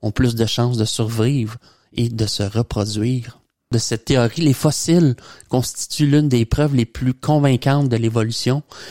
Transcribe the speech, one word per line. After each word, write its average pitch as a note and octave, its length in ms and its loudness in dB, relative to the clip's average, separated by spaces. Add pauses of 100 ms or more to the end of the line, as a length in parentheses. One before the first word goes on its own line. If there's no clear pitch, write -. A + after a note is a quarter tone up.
ont A2+ 80 -2
plus A#2+ 240 0
de A2+ 100 0
chances A#2+ 320 0
de A2 80 2
survivre A2+ 720 -2 (380)
et A#2+ 160 -2
de A2 160 -2
se - 160 -4
reproduire. A2+ 960 -2 (340)
De A#2+ 60 2
cette - 260 -4
théorie, C3 380 0
les D3 100 4
fossiles D#3 640 2 (320)
constituent - 580 -2
l'une D3 220 4
des A#2+ 160 2
preuves C#3+ 320 0
les A#2+ 80 2
plus B2+ 280 -4
convaincantes C#3 760 2
de A#2+ 80 0
l'évolution A#2 680 -2 (280)